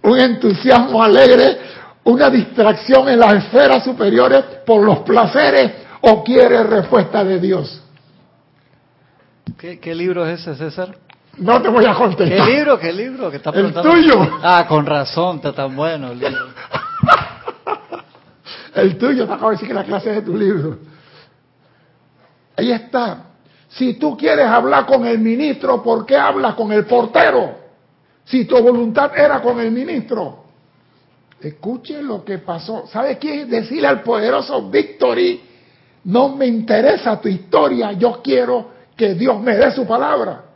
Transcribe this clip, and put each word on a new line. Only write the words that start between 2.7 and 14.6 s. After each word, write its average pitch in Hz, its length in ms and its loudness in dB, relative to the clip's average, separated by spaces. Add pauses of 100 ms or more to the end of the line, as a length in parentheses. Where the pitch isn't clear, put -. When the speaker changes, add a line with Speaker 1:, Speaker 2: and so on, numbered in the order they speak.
Speaker 1:
en 247 120 2
las 214 260 4
esferas 269 380 4
superiores 247 600 2 (220)
por 214 180 4
los 208 160 4
placeres, 247 760 2 (280)
¿o 220 220 4
quieres 240 440 4
respuesta 208 560 0
de 190 160 0
Dios? 180 440 -4 (1800)
Speaker 2:
¿Qué, 170 200 -18
qué 165 140 -10
libro 175 320 -4
es 165 160 -8
ese, 165 140 -10
César? 160 420 -10 (400)
Speaker 1:
No 233 240 2
te - 80 -2
voy 233 160 4
a 214 80 2
contestar. 185 540 2
Speaker 2:
¿Qué 247 80 2
libro? 294 240 2
¿Qué 165 120 -6
libro? 240 380 -8
Que 143 80 -10
está 156 140 -8
Speaker 1:
El 180 200 -2
Speaker 2:
preguntando. 170 200 0
Speaker 1:
tuyo. 294 500 4
Speaker 2:
Ah, 175 260 4